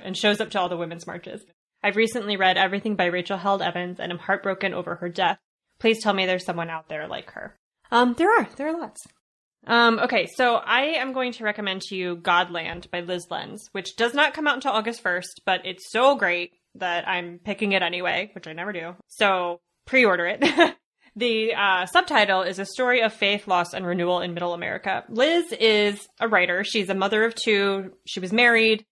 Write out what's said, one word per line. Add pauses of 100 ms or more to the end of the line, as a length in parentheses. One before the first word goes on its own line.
and
shows
up
to
all
the
women's
marches. (380)
I've
recently
read
everything
by
Rachel
Held
Evans
and
am
heartbroken
over
her
death. (400)
Please
tell
me
there's
someone
out
there
like
her." (380)
Um,
there
are.
There
are
lots. (640)
Um,
okay,
so
I
am
going
to
recommend
to
you
Godland
by
Liz
Lenz,
which
does
not
come
out
until
August
first,
but
it's
so
great (220)
that
I'm
picking
it
anyway,
which
I
never
do. (120)
So (240)
pre-order
it.
<laughs> (320)
The,
uh,
subtitle
is
A
Story
of
Faith,
Loss,
and
Renewal
in
Middle
America.
Liz
is (140)
a
writer.
She's
a
mother
of
two. (120)
She
was
married